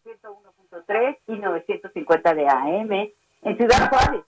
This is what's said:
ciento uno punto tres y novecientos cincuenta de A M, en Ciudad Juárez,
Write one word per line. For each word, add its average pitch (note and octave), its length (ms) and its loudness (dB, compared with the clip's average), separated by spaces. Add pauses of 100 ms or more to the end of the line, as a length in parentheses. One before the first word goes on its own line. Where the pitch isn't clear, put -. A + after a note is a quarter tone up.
ciento A3 300 -20
uno G3+ 200 -20
punto - 340 -20
tres A#3+ 400 -2
y A3 100 -10
novecientos F#3+ 560 -6
cincuenta E3 400 0
de D3 160 0
A C#3 220 2 (100)
M, G#3 320 -4 (300)
en - 160 -4
Ciudad A#3+ 320 4
Juárez, C4+ 380 2